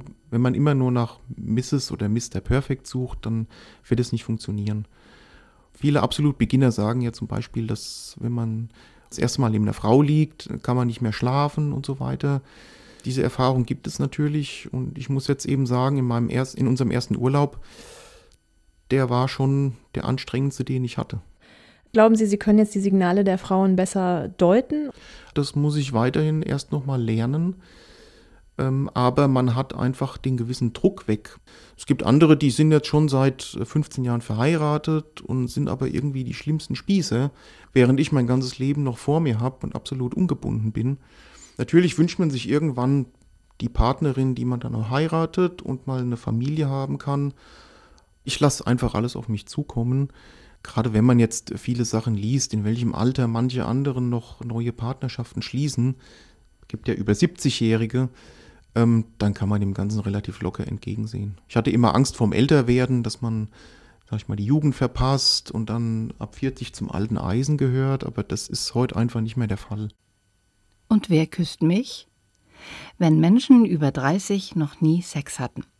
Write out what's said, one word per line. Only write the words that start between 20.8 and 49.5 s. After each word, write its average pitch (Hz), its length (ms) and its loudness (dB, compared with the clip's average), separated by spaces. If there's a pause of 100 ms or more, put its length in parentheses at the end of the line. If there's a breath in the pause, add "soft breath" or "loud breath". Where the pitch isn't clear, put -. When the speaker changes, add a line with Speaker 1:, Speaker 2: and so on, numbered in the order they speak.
Speaker 1:
ich 120 140 -6
hatte. - 240 -6 (720 soft breath)
Speaker 2:
Glauben 220 220 8
Sie, 220 100 2
Sie 202 120 2
können 208 200 4
jetzt 214 160 4
die 202 60 -2
Signale 190 440 2
der 190 140 2
Frauen 190 380 2
besser 185 540 0
deuten? 262 600 2 (460 loud breath)
Speaker 1:
Das 143 200 -2
muss 147 200 2
ich 139 180 -2
weiterhin 156 480 2
erst - 300 -6
noch 131 160 -4
mal 135 120 -2
lernen. 123 580 -2 (1000 soft breath)
Ähm, 135 360 -2
aber 127 320 2
man 127 260 2
hat 131 220 -4
einfach 131 420 -4
den 131 180 -2
gewissen 120 380 -4
Druck - 340 0
weg. - 300 -4 (400 soft breath)
Es - 80 -18
gibt - 160 -2
andere, 151 340 6
die 139 140 2
sind 156 220 4
jetzt 151 160 4
schon 151 200 2
seit, 135 460 0
äh, - 120 -6
fünfzehn 147 380 -4
Jahren 120 180 -2
verheiratet 151 1000 -2
und 131 260 -4
sind 147 220 -4
aber 131 200 -4
irgendwie 135 340 -4
die 120 100 -6
schlimmsten 151 420 -4
Spießer, 143 540 0 (420 soft breath)
während 131 280 6
ich 160 120 -2
mein 131 140 2
ganzes 127 320 -2
Leben 143 240 -2
noch 127 160 -4
vor 151 220 0
mir 131 200 0
hab 127 240 -4
und - 120 -8
absolut 127 400 -6
ungebunden 113 560 -2
bin. 123 260 -2 (600 soft breath)
Natürlich 160 400 2
wünscht 165 180 2
man 165 140 2
sich 123 180 -6
irgendwann 135 560 0 (560)
die 117 80 -2
Partnerin, 131 640 2
die 120 120 -4
man 123 140 -2
dann 120 140 -8
auch 110 160 -4
heiratet 160 720 0
und - 240 -8
mal 127 160 -4
eine 123 160 -2
Familie 135 500 -2
haben 139 300 -4
kann. 143 380 -2 (880 soft breath)
Ich - 160 -6
lass 143 240 2
einfach 123 320 0
alles 120 200 0
auf 113 140 -8
mich 104 180 -4
zukommen. 135 600 -2 (540 soft breath)